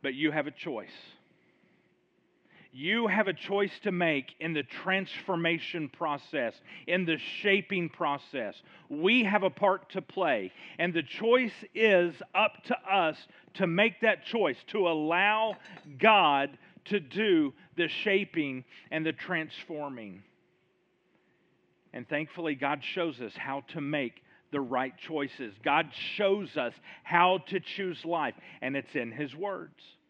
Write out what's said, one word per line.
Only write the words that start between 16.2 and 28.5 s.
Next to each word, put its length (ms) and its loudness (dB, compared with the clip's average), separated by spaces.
to 140 0
do 540 2
the 120 0
shaping 720 -2
and 160 -2
the 80 -2
transforming. 1080 -8
And 120 -12
thankfully, 500 -4
God 280 -2
shows 380 -4
us 120 -10
how 340 -8
to 120 -10
make 420 -4
the 100 -4
right 380 -2
choices. 560 -6
God 220 2
shows 420 0
us 160 -2
how 340 4
to 100 -4
choose 460 -6
life, 300 -2